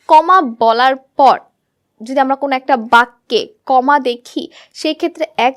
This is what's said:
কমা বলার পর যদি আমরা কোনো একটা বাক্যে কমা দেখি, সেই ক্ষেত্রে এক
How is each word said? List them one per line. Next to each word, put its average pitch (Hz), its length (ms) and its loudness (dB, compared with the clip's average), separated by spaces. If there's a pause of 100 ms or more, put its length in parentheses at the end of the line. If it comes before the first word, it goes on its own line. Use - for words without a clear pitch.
কমা 339 340 4
বলার 240 560 0
পর 262 420 0 (640)
যদি 262 180 -4
আমরা 269 160 0
কোনো 269 200 -4
একটা 262 200 -2
বাক্যে 233 720 -2 (180)
কমা 269 320 0
দেখি, 254 500 -8 (240)
সেই 311 220 -6
ক্ষেত্রে 320 320 -6 (100)
এক 254 200 -2